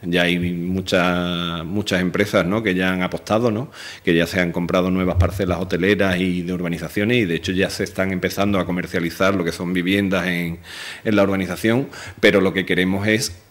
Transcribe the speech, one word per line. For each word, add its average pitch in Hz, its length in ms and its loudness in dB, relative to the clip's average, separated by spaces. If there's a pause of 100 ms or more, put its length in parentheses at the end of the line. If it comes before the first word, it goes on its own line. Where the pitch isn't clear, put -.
Ya 87 200 2
hay 87 160 2
muchas, 87 1300 0
muchas 95 360 -2
empresas, 92 460 2
¿no? 104 160 0
que 95 120 0
ya 92 180 0
han 92 100 -2
apostado, 107 480 0
¿no? 107 200 -4 (340)
que 90 100 4
ya 82 120 4
se 98 140 -2
han 87 120 0
comprado 90 380 0
nuevas 92 260 0
parcelas 87 420 0
hoteleras 92 640 2
y 90 220 0
de 87 100 -4
urbanizaciones, 87 640 -2
y 113 80 2
de 85 100 -2
hecho 80 160 -4
ya 92 200 0
se - 120 -6
están 95 300 -2
empezando 95 480 0
a 85 60 -2
comercializar 90 680 -2
lo 92 80 -2
que 82 100 -2
son 90 200 -6
viviendas 92 540 0
en, 85 320 -4 (440)
en 107 140 2
la 101 80 6
urbanización, 98 640 0 (320)
pero 101 200 6
lo 92 120 2
que 92 140 -2
queremos 95 420 0
es 110 280 0 (140)